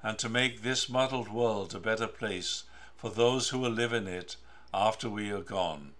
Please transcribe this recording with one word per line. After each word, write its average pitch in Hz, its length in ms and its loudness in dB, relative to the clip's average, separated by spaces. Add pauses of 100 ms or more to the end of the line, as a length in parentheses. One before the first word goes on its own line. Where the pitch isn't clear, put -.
and 107 160 -2
to 117 120 -4
make 120 320 2
this 123 280 0
muddled 127 380 2
world 107 480 0
a 90 40 -6
better 110 280 0
place 95 560 -4 (320)
for 113 140 -6
those 120 400 4
who 131 100 -2
will 127 120 2
live 117 220 2
in 107 140 0
it 90 300 -8 (360)
after 107 360 4
we 104 200 -4
are 101 120 -4
gone? 78 580 -2